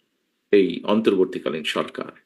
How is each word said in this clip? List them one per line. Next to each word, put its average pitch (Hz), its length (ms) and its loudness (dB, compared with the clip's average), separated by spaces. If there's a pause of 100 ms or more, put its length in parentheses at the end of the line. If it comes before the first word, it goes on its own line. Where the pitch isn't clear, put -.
(540)
এই 98 160 6 (140)
অন্তর্বর্তীকালীন 95 800 0
সরকার। - 480 -6 (140)